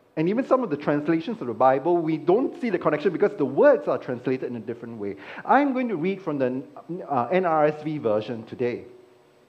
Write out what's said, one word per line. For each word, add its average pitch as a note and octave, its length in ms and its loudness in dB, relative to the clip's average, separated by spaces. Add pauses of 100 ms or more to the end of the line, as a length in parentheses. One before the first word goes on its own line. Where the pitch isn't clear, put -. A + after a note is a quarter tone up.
(160)
And D#3+ 120 2
even A3+ 160 0
some C4 180 2
of A3+ 60 -4
the D3 80 -2
translations D3+ 640 0
of B2 60 -8
the A#2 80 -4
Bible, C#3 420 4
we D#3+ 220 0
don't F3+ 420 2
see A#3+ 100 -2
the F3 80 0
connection D#3 340 2
because G3+ 240 2
the D3 100 0
words G3 420 4
are C3+ 100 0
translated C3 520 -4
in B2 60 -8
a A#2 40 -10
different A#2 380 -12
way. G2+ 180 -8 (280)
I'm C#4 280 4
going B3+ 160 -2
to G#3+ 80 -4
read F#3 240 -2
from D3 180 -6
the, C3 240 0 (460)
uh, F3 220 0
N F#3 160 2
R D#3+ 180 4
S D3+ 180 0
V D3+ 160 -6
version A2 460 -2
today, A2+ 400 -4 (640)